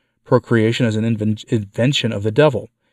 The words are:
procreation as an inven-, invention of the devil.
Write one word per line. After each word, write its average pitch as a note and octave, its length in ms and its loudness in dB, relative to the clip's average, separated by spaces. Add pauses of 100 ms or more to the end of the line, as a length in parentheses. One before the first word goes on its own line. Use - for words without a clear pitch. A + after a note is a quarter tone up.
(240)
procreation A#2 600 2
as A2 100 -2
an A2 80 -2
inven-, G#2+ 400 -2
invention A2+ 680 -2
of G#2+ 100 -6
the G#2+ 80 -2
devil. C3+ 380 0 (240)